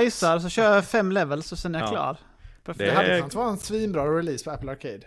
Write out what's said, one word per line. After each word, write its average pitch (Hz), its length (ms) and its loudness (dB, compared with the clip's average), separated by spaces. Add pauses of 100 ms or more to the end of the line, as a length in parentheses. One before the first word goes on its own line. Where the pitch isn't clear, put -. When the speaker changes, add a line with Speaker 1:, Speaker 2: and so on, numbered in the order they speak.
Speaker 1:
bajsar 175 380 2
så 180 100 -4
kör 214 260 4
jag 196 100 4
fem 202 260 2
levels 156 400 -2
och 175 60 -10
sen 170 180 -4
är 160 40 -4
jag 113 80 -2
Speaker 2:
Ja. - 40 -2
Speaker 1:
klar. 151 260 -2 (460)
Perfekt. - 260 -2
Speaker 3:
Det 123 60 4
hade 185 120 4
Speaker 2:
Det 185 60 4
är 175 60 4
Speaker 3:
kunnat - 160 -6
vara 233 140 0
en 202 80 -4
svinbra 185 600 -2
release 165 280 -4
på 156 60 -8
Apple 139 200 -8
Arcade, 123 360 -12